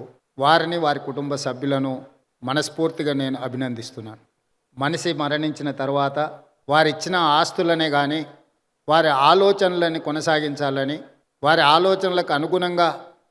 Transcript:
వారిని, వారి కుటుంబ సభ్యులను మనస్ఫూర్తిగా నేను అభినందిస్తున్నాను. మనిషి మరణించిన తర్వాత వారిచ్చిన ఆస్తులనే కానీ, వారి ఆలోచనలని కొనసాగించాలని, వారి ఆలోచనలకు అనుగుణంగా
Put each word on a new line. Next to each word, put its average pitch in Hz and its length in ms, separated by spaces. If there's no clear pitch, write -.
వారిని, 160 400
వారి 143 300
కుటుంబ 143 260
సభ్యులను 135 460
మనస్ఫూర్తిగా 147 800
నేను 131 240
అభినందిస్తున్నాను. 117 760
మనిషి 156 360
మరణించిన 147 500
తర్వాత 139 360
వారిచ్చిన 156 480
ఆస్తులనే 165 500
కానీ, 143 320
వారి 156 240
ఆలోచనలని 180 800
కొనసాగించాలని, 147 880
వారి 156 220
ఆలోచనలకు 180 640
అనుగుణంగా 175 500